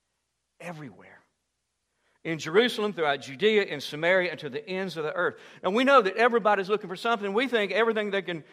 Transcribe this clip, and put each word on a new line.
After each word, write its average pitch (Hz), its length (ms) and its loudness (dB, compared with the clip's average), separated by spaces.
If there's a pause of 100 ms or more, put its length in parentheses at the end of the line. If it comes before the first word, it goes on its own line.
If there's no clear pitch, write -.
(600)
everywhere. 139 640 -16 (1040)
In 160 140 -4
Jerusalem, 208 520 2
throughout 147 300 0
Judea, 196 420 2
in 160 160 -6
Samaria, 170 520 0
and 151 100 -10
to 147 80 -10
the 135 180 -10
ends 185 300 -6
of 156 80 -4
the 156 80 -6
earth." 175 260 -2 (240)
Now, 180 60 -2
we 233 160 2
know 269 160 8
that 190 160 2
everybody's 208 520 2
looking 208 200 -2
for 180 80 -10
something. 208 340 -2
We 247 160 0
think 208 240 0
everything 208 400 0
they 196 100 -2
can, 165 320 -8